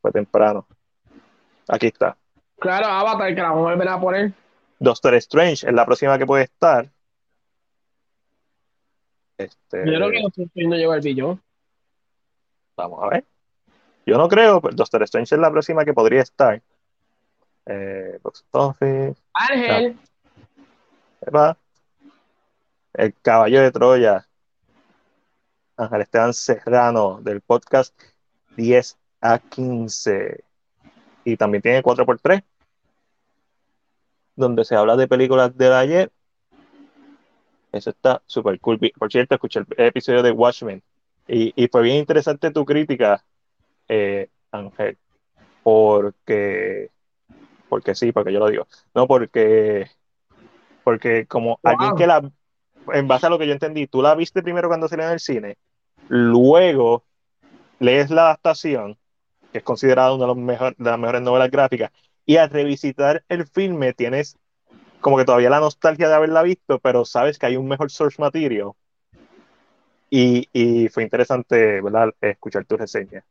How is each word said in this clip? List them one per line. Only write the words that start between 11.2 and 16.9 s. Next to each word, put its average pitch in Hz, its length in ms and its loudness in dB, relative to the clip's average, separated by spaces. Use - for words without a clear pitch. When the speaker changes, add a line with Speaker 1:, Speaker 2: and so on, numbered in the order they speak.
Speaker 1:
vamos 87 300 -10
a 101 40 -4
ver. 233 160 -4
Yo 113 140 2
no 165 100 4
creo, 208 320 6
pero - 140 -6
Doctor - 300 -2
Strange 120 320 -2
es 151 40 2
la 160 100 2
próxima 156 340 -2
que 147 100 -2
podría 120 280 4
estar. 120 380 0